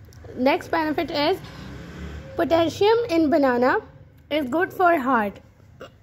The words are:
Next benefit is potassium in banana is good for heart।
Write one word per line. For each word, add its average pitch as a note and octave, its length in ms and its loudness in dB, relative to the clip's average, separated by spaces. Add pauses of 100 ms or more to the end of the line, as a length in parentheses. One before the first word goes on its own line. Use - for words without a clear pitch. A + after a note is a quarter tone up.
(400)
Next C#4+ 300 0
benefit D#4+ 400 -2
is D#4 260 0 (1040)
potassium E4+ 720 2
in E4 220 4
banana C4+ 460 4 (520)
is C#4+ 180 -2
good F4 200 0 (100)
for E4+ 160 6 (100)
heart। A3 260 0 (720)